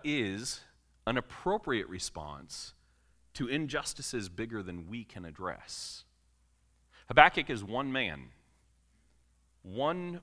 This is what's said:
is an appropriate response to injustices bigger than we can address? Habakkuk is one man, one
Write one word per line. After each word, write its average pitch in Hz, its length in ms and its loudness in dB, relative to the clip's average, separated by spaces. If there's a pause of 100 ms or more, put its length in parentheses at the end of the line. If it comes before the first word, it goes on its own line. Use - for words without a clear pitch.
is 123 560 -2 (460)
an 120 100 2
appropriate 143 720 0
response 73 880 -10 (600)
to 120 140 -2
injustices 135 800 -2
bigger 110 340 -4
than 87 240 -8
we 113 180 -8
can 98 200 -12
address? - 800 -8 (1040)
Habakkuk 151 400 10
is 110 160 -2
one 123 260 -2
man, 90 360 -2 (1400)
one 170 600 -2